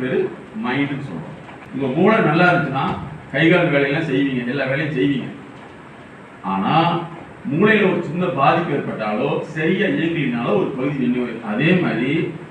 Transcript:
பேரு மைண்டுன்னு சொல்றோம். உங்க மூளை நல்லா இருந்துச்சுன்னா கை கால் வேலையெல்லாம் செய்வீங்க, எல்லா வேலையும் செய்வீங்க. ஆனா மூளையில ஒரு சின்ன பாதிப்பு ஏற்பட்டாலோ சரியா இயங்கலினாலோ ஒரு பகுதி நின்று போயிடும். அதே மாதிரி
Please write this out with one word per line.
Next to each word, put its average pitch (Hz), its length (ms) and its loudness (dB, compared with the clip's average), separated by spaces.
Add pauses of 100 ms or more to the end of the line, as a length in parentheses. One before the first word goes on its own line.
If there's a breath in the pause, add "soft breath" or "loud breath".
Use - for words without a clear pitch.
பேரு 127 280 0 (360)
மைண்டுன்னு 139 440 -2
சொல்றோம். 87 280 -12 (380)
உங்க 135 200 -2
மூளை 208 240 4
நல்லா 175 340 6
இருந்துச்சுன்னா 151 420 0 (360)
கை 156 180 4
கால் 175 200 4
வேலையெல்லாம் 143 400 0
செய்வீங்க, 131 380 0
எல்லா 139 180 -2
வேலையும் 135 300 -2
செய்வீங்க. 131 300 0 (1160)
ஆனா 156 560 2 (520)
மூளையில 196 400 4
ஒரு - 100 0
சின்ன 170 240 -2
பாதிப்பு 160 520 2
ஏற்பட்டாலோ 139 640 -2
சரியா 180 460 0
இயங்கலினாலோ 139 680 0
ஒரு - 220 0
பகுதி 139 200 -2
நின்று 123 240 0
போயிடும். 117 260 -6
அதே 135 240 2
மாதிரி 165 600 0 (200)